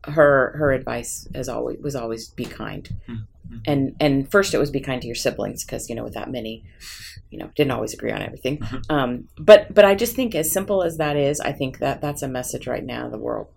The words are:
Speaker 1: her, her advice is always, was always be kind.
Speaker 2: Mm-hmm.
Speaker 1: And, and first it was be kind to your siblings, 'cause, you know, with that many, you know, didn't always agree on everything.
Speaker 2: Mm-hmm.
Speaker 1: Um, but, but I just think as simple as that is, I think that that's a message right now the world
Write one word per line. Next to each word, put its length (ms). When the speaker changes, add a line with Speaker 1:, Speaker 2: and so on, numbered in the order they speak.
Speaker 1:
her, 520
her 160
advice 640
is 140
always, 320
was 160
always 320
be 160
kind. 440
Speaker 2:
Mm-hmm. 480
Speaker 1:
And, 340
and 300
first 240
it 40
was 120
be 100
kind 220
to 40
your 100
siblings, 480
'cause, 260
you 40
know, 100
with 100
that 160
many, 340
you 80
know, 160
didn't 160
always 240
agree 160
on 120
everything. 360
Speaker 2:
Mm-hmm. 340
Speaker 1:
Um, 360
but, 360
but 100
I 100
just 220
think 180
as 160
simple 320
as 140
that 200
is, 240
I 120
think 260
that 220
that's 220
a 60
message 380
right 180
now 240
the 100
world 380